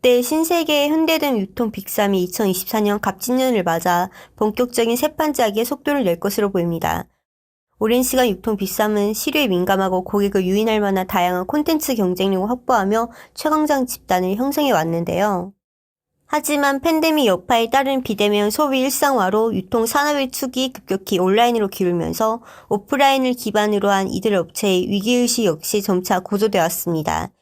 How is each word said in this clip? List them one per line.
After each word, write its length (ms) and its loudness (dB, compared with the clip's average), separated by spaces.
롯데, 200 4
신세계, 640 0
현대 300 2
등 200 0
유통 340 -4
빅삼이 520 -2
이천이십사 560 -2
년 220 0
갑진년을 600 0
맞아 460 0
본격적인 580 0
새 200 0
판짜기에 500 0
속도를 400 -2
낼 160 0
것으로 320 -2
보입니다. 560 -2
오랜 220 2
시간 280 2
유통 260 -2
빅삼은 580 0
시류에 360 0
민감하고 560 0
고객을 400 0
유인할 340 0
만한 260 0
다양한 420 -2
콘텐츠 480 0
경쟁력을 540 0
확보하며 640 0
최강장 540 0
집단을 480 -2
형성해 360 0
왔는데요. 800 0
하지만 540 0
팬데믹 460 2
여파에 440 0
따른 320 0
비대면 500 0
소비 280 0
일상화로 720 0
유통 320 -2
산업의 460 0
축이 400 -4
급격히 480 -4
온라인으로 480 2
기울면서 720 -2
오프라인을 640 2
기반으로 560 0
한 180 2
이들 280 -2
업체의 520 0
위기의식 560 0
역시 380 -2
점차 400 0
고조되어 400 0
왔습니다. 800 -2